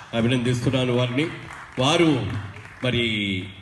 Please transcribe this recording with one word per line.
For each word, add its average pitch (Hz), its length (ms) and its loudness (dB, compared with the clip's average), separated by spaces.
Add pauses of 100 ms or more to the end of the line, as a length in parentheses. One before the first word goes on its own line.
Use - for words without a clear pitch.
(140)
అభినందిస్తున్నాను 123 760 2
వారిని. 123 340 2 (520)
వారు 143 480 4 (580)
మరి 107 600 0 (180)